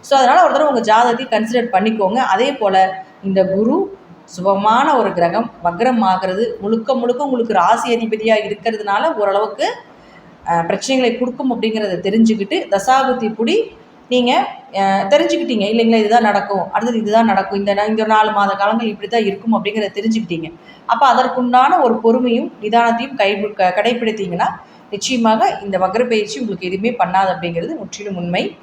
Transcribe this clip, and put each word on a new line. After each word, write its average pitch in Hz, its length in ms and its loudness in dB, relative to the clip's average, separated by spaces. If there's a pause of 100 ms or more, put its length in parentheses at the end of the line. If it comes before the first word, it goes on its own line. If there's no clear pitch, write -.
So 269 180 0
அதனால 262 240 6
ஒரு 302 100 4
தடவை 285 200 2
உங்க 226 120 -2
ஜாதகத்தை 240 420 2
கன்சிடர் 226 460 -2
பண்ணிக்கோங்க. 208 440 0
அதே 247 360 0
போல 190 520 2 (180)
இந்த 196 220 2
குரு 226 560 0 (240)
சுபமான 214 720 2
ஒரு 202 160 0
கிரகம் 175 380 0 (140)
வக்ரம் 226 360 0
ஆகிறது 190 600 -2
முழுக்க 226 340 -2
முழுக்க 240 300 -2
உங்களுக்கு 247 280 -2
ராசி 220 440 2
அதிபதியா 220 400 0
இருக்கிறதுனால 214 800 -2
ஓரளவுக்கு, 208 600 -2 (720)
அஹ், 165 200 0
பிரச்சனைகளை 247 520 0
கொடுக்கும் 247 340 -4
அப்படிங்கிறத 214 480 -4
தெரிஞ்சுக்கிட்டு 220 560 2 (120)
தசாபுத்தி 240 680 0
புடி 330 460 -2 (280)
நீங்க, 254 380 2 (260)
அஹ், 196 360 0
தெரிஞ்சுக்கிட்டீங்க 254 560 0
இல்லைங்களா? 226 300 2
இதுதான் 226 280 4
நடக்கும், 202 500 -2
அடுத்தது 226 260 -2
இதுதான் 220 260 2
நடக்கும், 196 340 0
இந்த 202 160 0
நா-, 208 140 0
இந்த 220 160 0
நாலு 214 260 4
மாத 202 240 0
காலங்கள் 220 320 0
இப்படி 202 220 -6
தான் 226 160 0
இருக்கும் 202 300 -2
அப்படிங்கிறத 202 380 -2
தெரிஞ்சுக்கிட்டீங்க. 190 600 -4 (340)
அப்ப 240 280 4
அதற்குண்டான 254 680 2
ஒரு 226 180 2
பொறுமையும் 247 600 2
நிதானத்தையும் 233 560 0
கை-, 202 360 0
க-, 180 240 0
கடைப்பிடித்தீங்கன்னா 214 720 -2 (420)
நிச்சயமாக 226 720 0
இந்த 196 160 -4
வக்ர 190 300 0
பயிற்சி 220 320 -2
உங்களுக்கு 196 260 -6
எதுவுமே 196 240 -2
பண்ணாது 190 360 0
அப்படிங்கிறது 170 500 -4
முற்றிலும் 202 400 -10
உண்மை. 175 460 -4